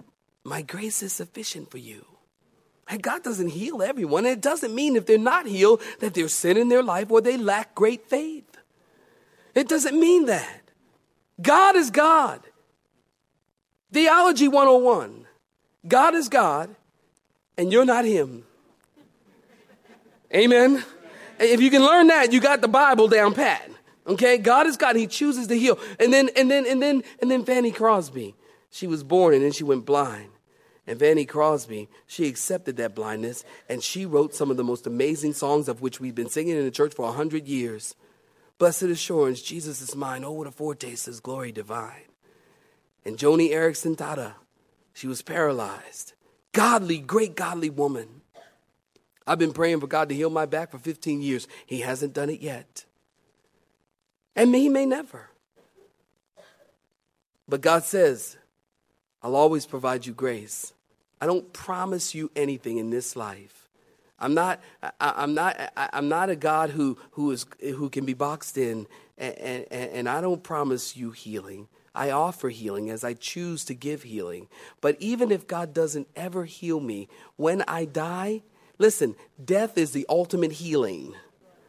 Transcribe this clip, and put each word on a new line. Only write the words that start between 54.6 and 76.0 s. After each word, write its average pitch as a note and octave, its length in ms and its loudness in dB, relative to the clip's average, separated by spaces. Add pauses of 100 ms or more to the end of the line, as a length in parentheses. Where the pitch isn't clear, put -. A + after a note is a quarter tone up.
may C4+ 160 2
never. C4+ 460 -6 (2250)
But C#3 140 -6
God E3 220 2
says, D3 520 0 (840)
"I'll B2 120 -6
always D3+ 300 2
provide B2+ 400 -6
you A#2+ 80 -14
grace." A#2 640 -10 (480)
I D3+ 40 -4
don't F3+ 280 -4
promise F#3 600 -8
you D#3 220 -10
anything C3+ 400 -4
in A2 140 -6
this B2 260 -8
life. G2+ 540 -16 (480)
I'm C#3 160 -4
not, F3 260 -2 (220)
I, - 80 -10 (100)
I'm C#3+ 320 -4
not, E3 260 -4 (160)
I, C#3 200 -8
I'm C#3+ 160 -6
not F3+ 180 -2
a F3 80 -6
God D#3 320 -2
who, C#3+ 300 -4 (140)
who D3 180 -4
is, B2 160 -8 (140)
who C#3 280 -8
can C3+ 160 -8
be C3 80 -6
boxed C#3+ 460 -8
in, A2+ 280 -6 (300)
and, C3 220 -12
and, B2+ 320 -12
and B2 380 -10
I C#3+ 120 -4
don't F3+ 220 -6
promise C3+ 560 -6
you A#2 140 -12
healing. G2+ 560 -16 (260)
I C#3 160 -6
offer D3+ 400 -4
healing G#2+ 400 -10
as A2 140 -12
I A#2+ 100 -8
choose F3 520 -12
to B2+ 80 -12
give C#3+ 280 -12
healing. F2+ 460 -12 (340)
But D3 180 0
even A#3 300 -4
if F#3+ 160 -4
God E3+ 260 -10
doesn't D3+ 420 -4